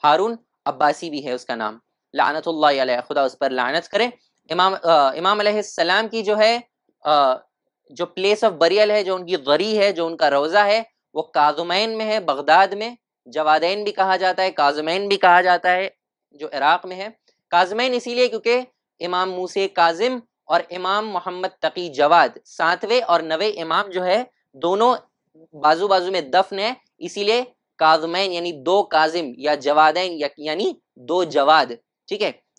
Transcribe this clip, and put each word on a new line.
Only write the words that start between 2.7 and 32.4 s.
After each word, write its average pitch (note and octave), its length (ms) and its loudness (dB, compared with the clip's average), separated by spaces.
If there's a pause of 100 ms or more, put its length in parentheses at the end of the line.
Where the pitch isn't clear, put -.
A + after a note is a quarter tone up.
अलैह, B2+ 240 0
खुदा C#3+ 220 -2
उस C3 120 -2
पर C3+ 160 -2
लानत C3 360 -2
करे। A#3+ 260 -2 (380)
इमाम, F#3 240 0
अ, D3 380 2
इमाम F#3+ 260 0
अलैहिस्सलाम G#3 680 -2
की A3 140 -6
जो G#3 140 0
है, A3+ 340 2 (360)
अ, C#3+ 380 2 (480)
जो E3+ 280 -8
place G#3 240 0
of F#3+ 140 0
burial G3 340 2
है, G#3 120 0
जो F#3 120 -2
उनकी F3+ 200 -6
गरी D#3 400 0
है, G3+ 180 2
जो E3 120 -4
उनका D#3+ 220 -2
रोज़ा D3+ 360 2
है, G#3+ 280 0 (240)
वो D3+ 60 -4
काजुमैन E3+ 680 0
में A3 160 -6
है, G#3+ 140 -2
बगदाद D#3+ 540 2
में। A3+ 240 -10 (300)
जवादैन D#3 560 0
भी G#3 80 -4
कहा F#3+ 260 0
जाता F#3 260 0
है, F#3 80 0
काजुमैन D#3 560 -2
भी G3 100 0
कहा F3+ 240 6
जाता F3+ 280 2
है, F#3 260 -2 (380)
जो D3 200 -12
इराक D3+ 320 0
में F#3 100 -12
है। G#3 240 -12 (320)
काजुमैन G#3+ 420 0
इसीलिए B3 340 0
क्योंकि A#3 400 -2 (340)
इमाम F3+ 280 -2
मूसा F#3 380 -4
काजिम F#3+ 540 0 (260)
और E3+ 240 0
इमाम F#3 340 -4
मोहम्मद F#3 460 -6 (100)
तकी E3+ 280 -6
जवाद, D3 560 4
सातवें F3+ 560 -2
और E3+ 200 2
नवे D#3+ 260 -4
इमाम F3+ 420 -4
जो F3+ 120 -6
है, G3+ 300 -2 (240)
दोनों G3 420 0 (580)
बाजू D#3 320 2
बाजू F#3 240 2
में D#3 200 -4
दफन F#3+ 280 0
है, A#3 220 -4 (180)
इसीलिए G#3 440 -2 (360)
काजुमैन E3 520 2
यानी F3 200 -6
दो E3 320 0
काजिम D#3+ 560 -2
या D3 160 -2
जवादैन D#3 560 2
या, D3 180 -6 (100)
यानी E3 420 -6 (160)
दो D#3+ 280 -2
जवाद, C#3 520 2 (320)
ठीक G3+ 120 -4
है, D#3+ 220 -4 (160)